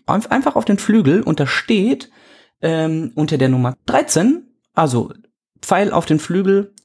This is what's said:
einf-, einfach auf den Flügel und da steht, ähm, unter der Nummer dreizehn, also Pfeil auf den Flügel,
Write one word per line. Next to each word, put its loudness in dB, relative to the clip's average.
einf-, 0
einfach 0
auf 0
den 2
Flügel 2
und -2
da 0
steht, -2
ähm, -2
unter 0
der 2
Nummer 0
dreizehn, 0
also 0
Pfeil 0
auf 0
den 0
Flügel, 0